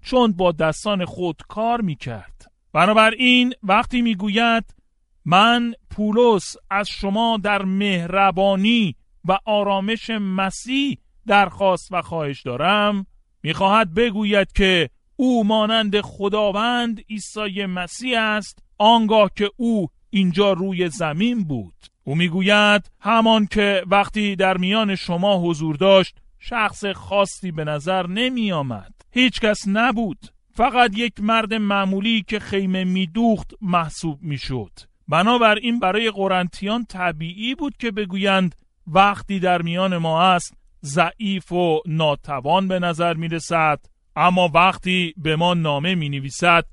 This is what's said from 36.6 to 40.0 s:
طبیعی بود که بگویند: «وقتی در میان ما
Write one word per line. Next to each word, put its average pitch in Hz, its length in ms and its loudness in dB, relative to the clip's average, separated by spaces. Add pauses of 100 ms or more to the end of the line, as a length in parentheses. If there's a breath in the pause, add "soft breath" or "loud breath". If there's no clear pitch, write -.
طبیعی 180 720 -6
بود 285 220 -6
که 233 140 -4
بگویند: 190 640 0 (320)
«وقتی 190 540 2
در 180 220 2
میان 180 340 -2
ما 165 260 0